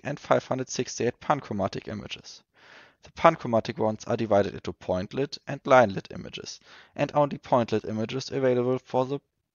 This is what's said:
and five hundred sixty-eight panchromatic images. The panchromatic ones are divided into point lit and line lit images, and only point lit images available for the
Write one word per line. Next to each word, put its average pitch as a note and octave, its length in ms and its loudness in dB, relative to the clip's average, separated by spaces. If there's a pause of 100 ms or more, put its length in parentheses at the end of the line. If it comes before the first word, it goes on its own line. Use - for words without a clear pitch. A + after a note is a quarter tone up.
and D3 120 -6
five - 280 0
hundred C3 240 -4
sixty-eight - 500 -4
panchromatic G#2+ 720 -4
images. - 540 -12 (600)
The - 80 -20
panchromatic B2 680 2
ones A2 280 0
are A#2 100 -2
divided G#2 380 4
into - 180 -8
point F#2 420 -4
lit C3+ 240 -4 (100)
and C#3+ 180 -6
line B2+ 280 6
lit - 180 -8
images, - 500 -14 (340)
and C#3+ 180 -2
only C#3+ 260 2
point A#2+ 340 2
lit G#2+ 100 0
images A2+ 480 -4
available B2+ 540 2
for C3 200 0
the C#3 140 -6 (360)